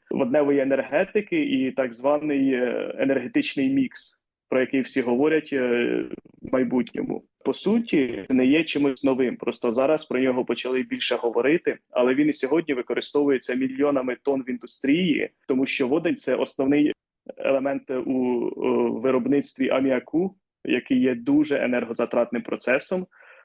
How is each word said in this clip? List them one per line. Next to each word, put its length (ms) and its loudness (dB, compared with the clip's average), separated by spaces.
водневої 500 2
енергетики 840 0
і 280 -2
так 220 -4
званий, 580 0
е, 460 -2
енергетичний 680 0
мікс, 540 -4
про 120 2
який 200 0
всі 200 -4
говорять, 520 2
е, 520 0
в 100 -12
майбутньому. 720 -2
По 80 0
суті, 760 0
це 60 0
не 120 4
є 180 4
чимось 400 -2
новим, 320 2
просто 360 -2
зараз 320 2
про 160 -2
нього 240 2
почали 380 -2
більше 340 -4
говорити, 640 0
але 240 2
він 140 2
і 40 2
сьогодні 420 0
використовується 800 -2
мільйонами 680 0
тонн 200 0
в 80 -8
індустрії, 800 0
тому 180 2
що 220 -2
водень — 280 0
це 180 -2
основний 580 2
елемент 540 -2
у, 40 -4
е, 1040 0
виробництві 720 0
аміаку, 640 0
який 360 0
є 140 2
дуже 440 0
енергозатратним 840 -2
процесом. 640 -2